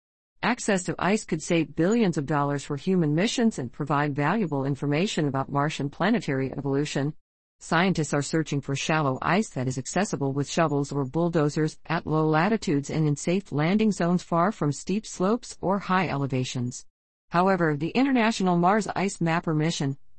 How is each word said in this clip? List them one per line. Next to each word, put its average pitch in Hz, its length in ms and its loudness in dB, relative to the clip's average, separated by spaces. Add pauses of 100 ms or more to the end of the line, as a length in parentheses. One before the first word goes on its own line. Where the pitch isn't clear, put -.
(420)
Access 196 400 0
to 170 160 -4
ice 202 260 0
could 160 180 -4
save 160 320 0
billions 185 440 2
of 139 80 -2
dollars 143 380 -2
for 143 120 -6
human 165 380 2
missions 226 440 2
and 123 140 -6
provide 147 420 -2
valuable 147 520 0
information 147 600 0
about 135 240 -2
Martian 143 380 -2
planetary 151 640 0
evolution. 143 640 -2 (460)
Scientists 170 540 0
are 143 80 2
searching 151 380 -2
for 135 160 -4
shallow 143 440 0
ice 196 300 2
that 127 160 -4
is 131 120 -2
accessible 139 540 -2
with 139 160 -2
shovels 147 440 0
or 139 120 -2
bulldozers 156 720 0 (100)
at 165 200 -4
low 156 180 2
latitudes 156 640 2
and 151 160 0
in 147 120 2
safe 180 340 -2
landing 185 400 2
zones 175 320 0
far 175 300 2
from 151 180 0
steep 185 340 -4
slopes - 560 -2
or 185 200 0
high 185 260 0
elevations. 127 800 -2 (440)
However, 175 460 2
the 151 120 -2
International 226 680 2
Mars 190 380 4
Ice 190 260 -2
Mapper 170 340 0
mission, 151 420 0 (220)